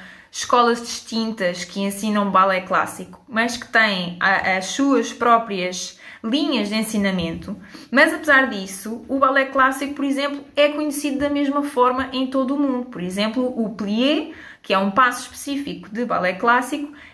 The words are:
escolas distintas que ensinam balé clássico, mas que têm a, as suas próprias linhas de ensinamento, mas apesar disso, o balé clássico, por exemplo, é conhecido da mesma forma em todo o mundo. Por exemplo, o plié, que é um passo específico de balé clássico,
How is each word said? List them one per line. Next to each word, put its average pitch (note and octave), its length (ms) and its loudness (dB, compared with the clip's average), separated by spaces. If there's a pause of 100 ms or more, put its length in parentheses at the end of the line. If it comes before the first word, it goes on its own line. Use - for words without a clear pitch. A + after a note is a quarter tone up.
(320)
escolas A#3+ 500 2
distintas A3 840 -4
que - 180 -6
ensinam G3+ 500 0
balé F#3 300 4
clássico, - 680 -4
mas A#3 280 -2
que - 100 -12
têm F#3 520 2
a, F#3 380 2
as F#3+ 80 -4
suas C4+ 480 2
próprias G3+ 840 0 (260)
linhas A3+ 460 0
de G#3+ 60 -4
ensinamento, F#3+ 800 -2 (360)
mas D#4 220 6
apesar C4+ 360 4
disso, G#3+ 580 -8
o C4+ 120 -2
balé C4+ 260 4
clássico, C4+ 480 0
por C#4 120 -4
exemplo, C#4 380 -2 (120)
é D4 140 4
conhecido D4 500 -2
da C#4+ 100 0
mesma C#4+ 340 0
forma B3+ 480 2
em B3+ 160 -2
todo C4+ 280 0
o D4+ 40 0
mundo. B3 280 0
Por F3 140 -10
exemplo, G#3+ 540 -2
o A3 200 -2
plié, A#3+ 560 0 (300)
que - 120 -2
é F#3+ 40 4
um G3 140 2
passo B3 320 2
específico C#4 640 -8
de A#3 160 -4
balé F3+ 280 0
clássico, B3+ 580 0 (220)